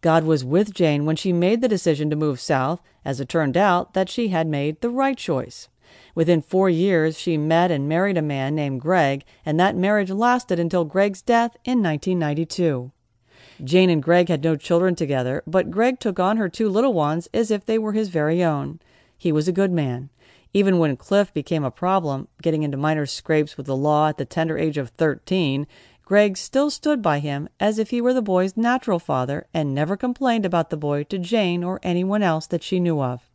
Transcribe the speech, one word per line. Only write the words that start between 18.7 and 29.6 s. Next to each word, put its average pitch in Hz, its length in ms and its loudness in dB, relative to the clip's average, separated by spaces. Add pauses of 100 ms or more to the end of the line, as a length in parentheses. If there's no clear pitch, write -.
He 170 160 -2
was 151 160 0
a 185 40 0
good 190 200 0
man. 139 380 -2 (420)
Even 190 260 2
when 151 180 2
Cliff - 380 0
became 151 300 -2
a 127 80 -2
problem, 175 560 -2 (120)
getting 160 220 0
into 143 140 -2
minor 151 280 0
scrapes 151 520 -2
with 135 100 -10
the 139 80 -2
law 151 360 2
at 151 60 -6
the 143 80 -4
tender 160 320 -4
age 156 220 -2
of 131 120 -6
thirteen, 147 760 -2 (380)
Greg 202 340 2
still 285 320 -2
stood 294 320 -2
by 156 160 0
him 143 320 -6 (100)
as 214 180 0
if 220 120 -2
he 240 100 -2
were 247 140 2
the 254 80 0
boy's 190 340 0
natural 233 420 0
father 135 540 -4
and 147 220 -2